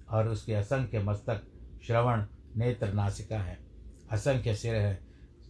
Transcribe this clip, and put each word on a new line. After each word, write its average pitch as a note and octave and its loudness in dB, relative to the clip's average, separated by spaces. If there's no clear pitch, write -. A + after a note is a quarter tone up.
और A2 4
उसके A2 -2
असंख्य A2+ 2
मस्तक, G#2 0
श्रवण, A#2 4
नेत्र, A#2 0
नासिका G#2 0
है, F2+ -6
असंख्य G#2+ 2
सिर A2+ -2
है। G2+ 0